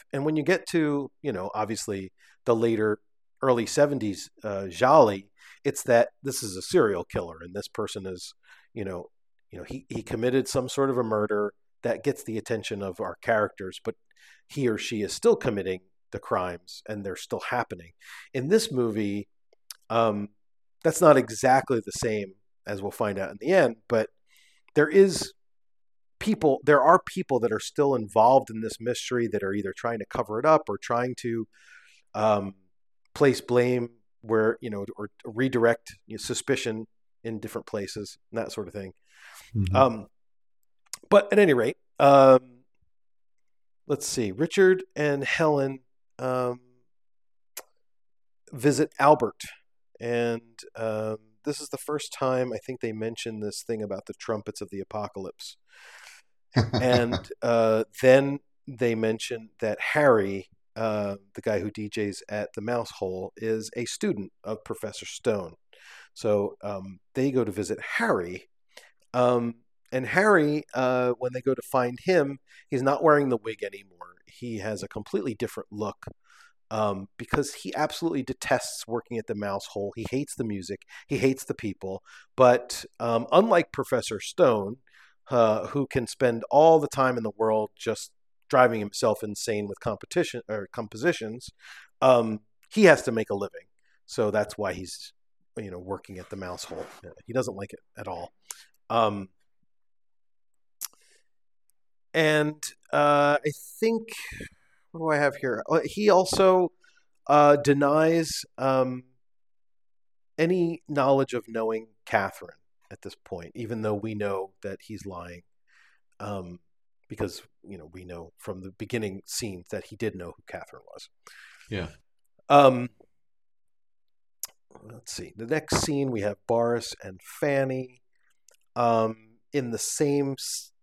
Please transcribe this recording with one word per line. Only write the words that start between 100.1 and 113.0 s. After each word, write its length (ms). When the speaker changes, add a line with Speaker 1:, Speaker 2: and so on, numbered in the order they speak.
Speaker 1:
and, 500
uh, 540
I 60
think, 280
what 80
do 40
I 40
have 140
here? 340
Uh, 140
he 260
also, 640
uh, 300
denies, 840
um, 460
any 500
knowledge 460
of 140
knowing 400
Catherine 520
at 120